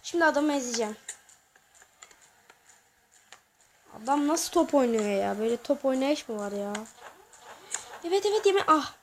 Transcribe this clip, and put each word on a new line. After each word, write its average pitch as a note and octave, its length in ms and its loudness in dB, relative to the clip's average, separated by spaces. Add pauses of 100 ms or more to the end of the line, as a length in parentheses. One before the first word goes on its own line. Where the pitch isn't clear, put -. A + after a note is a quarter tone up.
Şimdi E4+ 220 0
adamı D4 280 2
ezeceğim. A#3 440 -4 (3000)
Adam C#4+ 240 2
nasıl D#4+ 240 0
top D#4+ 220 2
oynuyor A3 500 2
ya? G3+ 160 -2
Böyle A3+ 180 -2
top - 280 -4
oynayış C4+ 440 0
mı G#3+ 100 -6
var G3+ 120 -8
ya? G3+ 220 -6 (1300)
Evet, F#4+ 220 0
evet, G#4 200 2
yeme-, G4 220 4
ah. D4+ 360 2